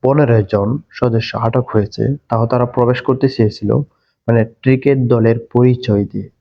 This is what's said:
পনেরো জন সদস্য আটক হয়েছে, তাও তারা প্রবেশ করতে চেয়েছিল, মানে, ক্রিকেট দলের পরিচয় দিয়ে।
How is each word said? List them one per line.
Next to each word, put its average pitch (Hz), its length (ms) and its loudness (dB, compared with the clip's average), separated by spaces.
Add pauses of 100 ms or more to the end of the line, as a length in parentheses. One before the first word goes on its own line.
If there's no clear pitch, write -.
পনেরো 131 400 4
জন 101 260 -2 (240)
সদস্য 113 460 -2
আটক 113 320 -2
হয়েছে, 107 340 -2 (260)
তাও 113 160 0
তারা 123 200 0
প্রবেশ 123 360 0
করতে 131 280 0
চেয়েছিল, 107 400 -2 (580)
মানে, 117 140 2 (200)
ক্রিকেট 135 360 2 (100)
দলের 113 300 2 (160)
পরিচয় 120 520 2
দিয়ে। 101 220 -10 (140)